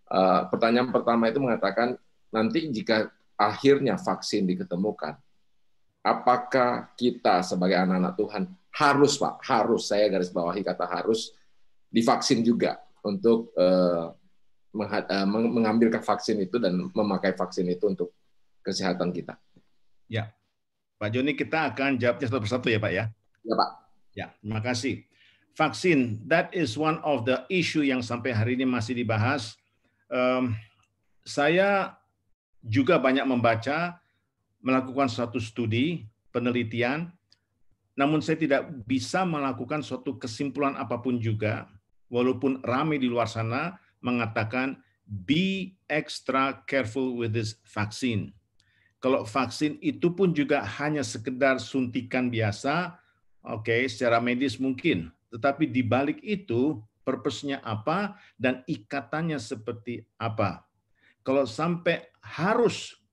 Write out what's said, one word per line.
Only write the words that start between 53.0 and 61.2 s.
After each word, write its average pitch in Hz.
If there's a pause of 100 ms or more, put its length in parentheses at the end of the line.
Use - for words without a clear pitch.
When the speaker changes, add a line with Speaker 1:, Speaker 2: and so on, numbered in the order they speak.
Speaker 2:
oke, 117
secara 117
medis 123
mungkin. 127 (160)
Tetapi 139
di 120
balik 139
itu, 139 (240)
purpose-nya 139
apa 156 (160)
dan 127
ikatannya 156
seperti 113 (160)
apa. 110 (560)